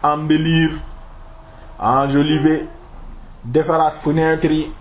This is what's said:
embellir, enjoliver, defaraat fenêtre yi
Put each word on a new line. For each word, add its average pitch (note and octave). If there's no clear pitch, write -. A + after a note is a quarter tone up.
embellir, D#3
enjoliver, C#3+
defaraat D#3
fenêtre D#3+
yi D#3